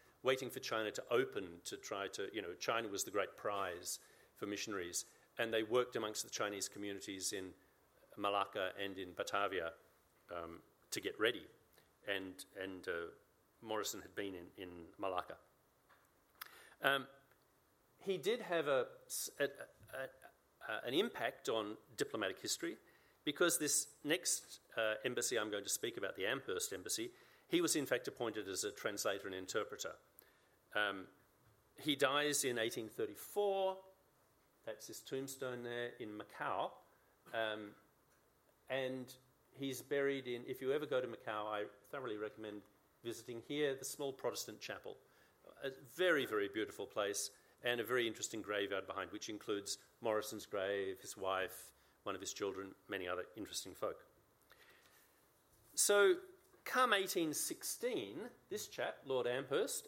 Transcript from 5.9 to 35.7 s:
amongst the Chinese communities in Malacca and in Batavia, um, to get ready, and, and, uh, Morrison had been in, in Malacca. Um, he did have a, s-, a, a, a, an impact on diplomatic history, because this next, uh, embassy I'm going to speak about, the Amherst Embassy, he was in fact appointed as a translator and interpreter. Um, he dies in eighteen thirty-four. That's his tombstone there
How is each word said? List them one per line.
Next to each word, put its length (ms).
amongst 260
the 60
Chinese 400
communities 640
in 140
Malacca 520
and 160
in 200
Batavia, 540
um, 280
to 100
get 180
ready, 240
and, 380
and, 260
uh, 40
Morrison 400
had 140
been 180
in, 300
in 60
Malacca. 380
Um, 220
he 200
did 240
have 260
a, 180
s-, 220
a, 40
a, 40
a, 1400
an 60
impact 560
on 260
diplomatic 440
history, 360
because 360
this 260
next, 580
uh, 200
embassy 320
I'm 140
going 120
to 60
speak 280
about, 180
the 100
Amherst 480
Embassy, 380
he 140
was 140
in 100
fact 220
appointed 400
as 160
a 80
translator 560
and 80
interpreter. 560
Um, 300
he 160
dies 480
in 140
eighteen 320
thirty-four. 880
That's 220
his 140
tombstone 600
there 280